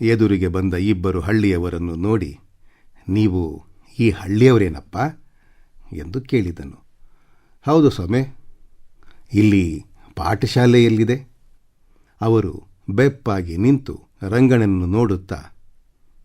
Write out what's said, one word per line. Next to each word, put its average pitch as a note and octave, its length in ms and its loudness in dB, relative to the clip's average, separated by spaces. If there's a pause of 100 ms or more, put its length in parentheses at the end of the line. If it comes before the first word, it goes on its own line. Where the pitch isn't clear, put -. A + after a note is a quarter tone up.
ಎದುರಿಗೆ G#2+ 480 2
ಬಂದ F#2 260 -2
ಇಬ್ಬರು F#2 460 -2
ಹಳ್ಳಿಯವರನ್ನು F2 720 -2
ನೋಡಿ, F2 440 -4 (680)
"ನೀವು F#2 560 -2 (340)
ಈ A#2 120 2
ಹಳ್ಳಿಯವರೇನಪ್ಪ?" F#2+ 880 2 (960)
ಎಂದು E2 260 -10
ಕೇಳಿದನು. E2+ 680 -6 (800)
"ಹೌದು D3 240 4
ಸ್ವಾಮಿ." A#2 460 -4 (1000)
"ಇಲ್ಲಿ G2 500 2 (320)
ಪಾಠಶಾಲೆ A#2+ 680 2
ಎಲ್ಲಿದೆ?" A2+ 440 0 (920)
ಅವರು G#2+ 460 0 (240)
ಬೆಪ್ಪಾಗಿ G2 680 -2
ನಿಂತು C3+ 520 -2 (140)
ರಂಗಣ್ಣನನ್ನು G#2+ 640 2
ನೋಡುತ್ತಾ, G2 500 -2 (880)